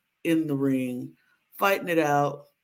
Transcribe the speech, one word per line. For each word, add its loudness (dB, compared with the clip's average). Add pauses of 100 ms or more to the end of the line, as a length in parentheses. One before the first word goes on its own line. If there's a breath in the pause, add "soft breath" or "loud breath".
(260)
in 0
the -2
ring -2 (460)
fighting 0
it 2
out, 2 (180)